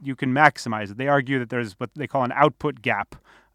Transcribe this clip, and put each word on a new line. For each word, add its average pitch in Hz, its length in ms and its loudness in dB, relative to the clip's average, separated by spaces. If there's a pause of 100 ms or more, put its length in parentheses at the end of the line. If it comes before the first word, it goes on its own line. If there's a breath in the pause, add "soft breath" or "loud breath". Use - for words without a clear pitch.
you 135 140 -8
can 131 180 -2
maximize 117 580 2
it. 101 60 -14
They 131 100 -4
argue 139 320 0
that 120 100 -6
there's 120 300 -4
what 123 160 -8
they 143 120 -8
call 135 160 -2
an 123 100 -2
output 139 480 0
gap, 104 340 -4 (400 soft breath)